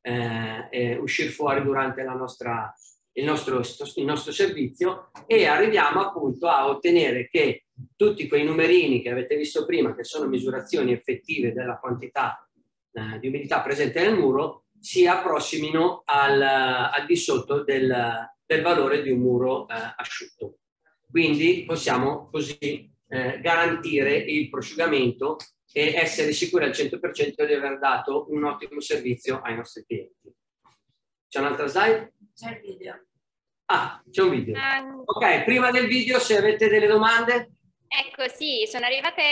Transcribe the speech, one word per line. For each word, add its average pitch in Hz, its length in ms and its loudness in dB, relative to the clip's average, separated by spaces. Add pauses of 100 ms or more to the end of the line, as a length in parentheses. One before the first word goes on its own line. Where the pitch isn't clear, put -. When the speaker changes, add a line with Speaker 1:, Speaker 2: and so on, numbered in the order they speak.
Speaker 1:
eh, 113 720 -6
eh, 123 260 -2
uscire - 320 -4
fuori 151 320 -2
durante 131 420 -2
la 127 100 -8
nostra, 120 600 -8 (400)
il 135 120 -4
nostro, - 360 -2 (340)
il 135 100 -4
nostro 147 260 -4
servizio, 170 800 -2 (160)
e 214 180 6
arriviamo 170 560 4
appunto 151 460 -2
a 139 200 4
ottenere 143 640 2
che - 360 0 (300)
tutti 208 320 2
quei 147 160 2
numerini 160 580 4
che 120 80 -6
avete 123 260 -2
visto 147 300 -2
prima, - 300 0
che - 80 -8
sono 147 240 -6
misurazioni 131 640 -2
effettive 123 600 -4
della 123 240 -6
quantità, - 680 -6 (440)
eh, 110 280 -10
di 123 80 -6
umidità 139 340 -2
presente 139 400 -2
nel 208 160 4
muro, 143 480 0 (140)
si - 260 4
approssimino 160 1000 0
al, 143 360 4
al 135 640 2
di 170 120 4
sotto 143 460 0
del, 123 680 0 (140)
del 160 160 0
valore 147 400 2
di 135 100 0
un 123 80 2
muro, 127 480 0
eh, 117 60 -12 (240)
asciutto. - 640 -12 (500)
Quindi 160 560 2
possiamo 151 640 -2
così, 147 600 -6 (200)
eh, 127 320 -4
garantire 165 720 0
il 151 340 -2
prosciugamento 139 880 -2 (340)
e 151 240 0
essere 160 380 0
sicuri 165 320 0
al 135 80 -2
cento 123 260 -4
per - 140 -6
cento 147 320 -2
di 147 80 2
aver 139 260 -2
dato 139 500 -2
un 151 140 -4
ottimo 147 360 -8
servizio 127 640 -4
ai 113 140 -6
nostri 113 300 -14
clienti. - 480 -12 (960)
C'è - 120 -6
un'altra 139 280 -2
slide? 220 480 0 (180)
Speaker 2:
C'è - 180 -14
il 226 100 -16
video. 185 440 -18 (600)
Speaker 1:
Ah, - 440 -2
c'è 190 140 2
un 180 80 4
video. 110 240 -2
Speaker 3:
Ehm. 269 500 -4
Speaker 1:
Ok, - 380 2
prima 254 260 2
del 247 160 2
video 247 340 2
se 220 180 2
avete 214 300 4
delle 208 200 6
domande. 233 640 4 (360)
Speaker 3:
Ecco, 269 460 -4
sì, 262 340 -2
sono 240 180 -6
arrivate 277 360 -2 (100)